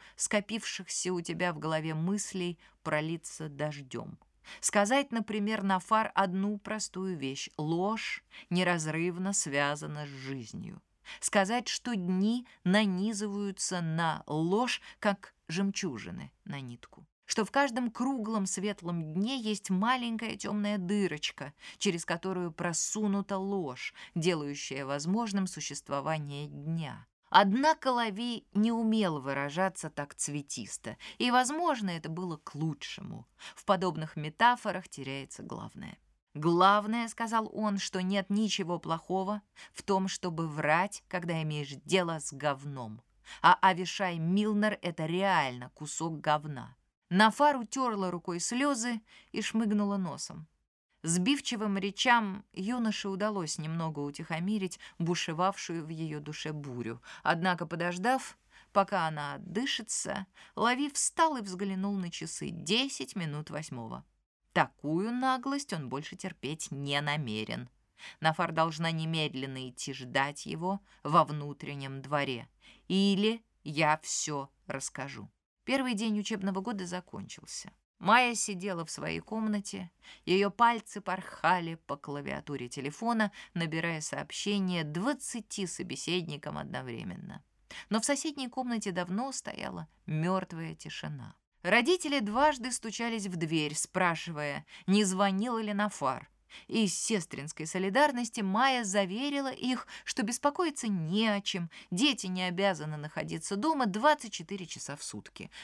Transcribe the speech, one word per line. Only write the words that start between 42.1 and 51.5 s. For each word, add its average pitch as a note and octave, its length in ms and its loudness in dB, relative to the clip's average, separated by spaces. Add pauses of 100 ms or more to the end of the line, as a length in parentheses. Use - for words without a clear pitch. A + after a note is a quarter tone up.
с - 140 -8
говном. C3+ 680 -2 (420)
А F3 200 10
Авишай F3+ 560 4
Милнер — G#3 640 4
это E3+ 240 -2
реально D#3+ 640 2
кусок D3+ 500 -6
говна». D3+ 540 0 (360)
Нафар A3 460 6
утерла A3 540 0
рукой F3 300 -4
слезы A#3+ 640 0 (280)
и - 100 -4
шмыгнула G#3 580 2
носом. D#3 500 -8 (540)
Сбивчивым G3+ 760 2